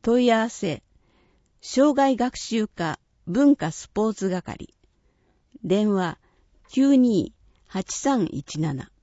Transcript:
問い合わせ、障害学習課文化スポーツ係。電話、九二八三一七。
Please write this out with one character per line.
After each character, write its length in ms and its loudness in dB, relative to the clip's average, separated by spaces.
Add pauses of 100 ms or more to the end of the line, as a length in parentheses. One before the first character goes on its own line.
問 240 2
い 60 4
合 80 4
わ 100 0
せ、 320 -6 (800)
障 340 2
害 200 2
学 200 -4
習 320 -4
課 320 -6 (280)
文 280 4
化 160 -6
ス 180 -16
ポ 200 -2
ー 60 -6
ツ 140 -4
係。 440 -8 (920)
電 300 0
話、 240 -4 (520)
九 260 4
二 360 2 (360)
八 280 -8
三 360 0
一 280 -10
七。 320 -6 (120)